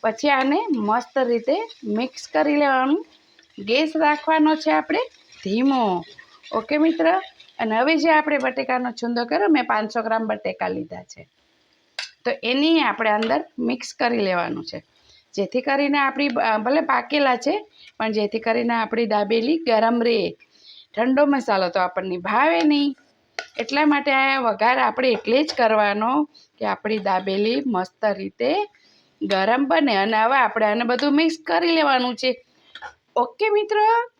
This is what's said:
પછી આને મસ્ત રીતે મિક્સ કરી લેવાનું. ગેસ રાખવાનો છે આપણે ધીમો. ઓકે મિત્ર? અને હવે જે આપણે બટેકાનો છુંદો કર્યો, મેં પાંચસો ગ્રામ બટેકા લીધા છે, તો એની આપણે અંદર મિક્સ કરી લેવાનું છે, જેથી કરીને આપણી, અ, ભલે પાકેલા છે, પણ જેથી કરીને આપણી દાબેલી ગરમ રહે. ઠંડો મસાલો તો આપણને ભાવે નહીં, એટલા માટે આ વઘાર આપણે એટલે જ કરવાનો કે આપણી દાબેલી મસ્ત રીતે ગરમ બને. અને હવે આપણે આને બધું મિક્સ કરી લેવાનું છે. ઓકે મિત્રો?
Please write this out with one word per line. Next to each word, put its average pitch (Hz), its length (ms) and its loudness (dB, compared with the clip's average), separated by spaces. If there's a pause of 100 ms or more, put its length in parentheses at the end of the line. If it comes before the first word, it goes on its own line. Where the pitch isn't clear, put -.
પછી 226 260 -2
આને 277 420 0
મસ્ત 233 480 -2
રીતે 240 380 0 (280)
મિક્સ 226 440 -6
કરી 302 280 0
લેવાનું. 285 500 0 (520)
ગેસ 254 380 0
રાખવાનો 311 600 2
છે 311 140 -2
આપણે 311 280 0 (460)
ધીમો. 220 600 0 (480)
ઓકે 226 260 -2
મિત્ર? 330 440 2 (360)
અને 220 200 -2
હવે 294 180 2
જે 311 140 2
આપણે 302 280 2
બટેકાનો 254 520 -2
છુંદો 233 340 -4
કર્યો, 320 240 0
મેં 285 160 4
પાંચસો 214 380 -2
ગ્રામ 220 240 -2
બટેકા 190 420 -4
લીધા - 340 -8
છે, - 260 -20 (960)
તો 240 60 -2 (140)
એની 285 360 2
આપણે 220 300 0
અંદર 226 340 0 (140)
મિક્સ 240 360 -6
કરી 240 240 -2
લેવાનું 175 460 -2
છે, - 200 -14 (500)
જેથી 202 260 -2
કરીને 277 380 0
આપણી, 277 300 0
અ, 226 300 0
ભલે 254 220 0
પાકેલા 285 560 0
છે, 370 300 -4 (320)
પણ 220 140 -4
જેથી 208 260 -2
કરીને 233 360 -2
આપણી 226 320 -2
દાબેલી 220 520 0
ગરમ 226 440 2
રહે. 214 340 0 (600)
ઠંડો 262 300 2
મસાલો 226 420 2
તો 180 120 -2
આપણને 185 360 -2
ભાવે 247 440 2
નહીં, 285 360 2 (640)
એટલા 269 280 0
માટે 285 260 2
આ 269 280 2
વઘાર 233 380 2
આપણે 254 340 0
એટલે 233 300 0
જ 302 140 -4
કરવાનો 220 680 2 (340)
કે 226 60 -8
આપણી 214 340 -4
દાબેલી 196 680 0
મસ્ત 190 380 -4
રીતે 233 640 -2 (540)
ગરમ 202 420 0
બને. 277 320 2
અને 208 200 0
હવે 233 200 2
આપણે 220 300 2
આને 226 180 0
બધું 262 320 0
મિક્સ 320 180 2 (120)
કરી 339 260 2
લેવાનું 262 420 2
છે. 247 300 -4 (720)
ઓકે 254 320 -2
મિત્રો? 427 600 2 (100)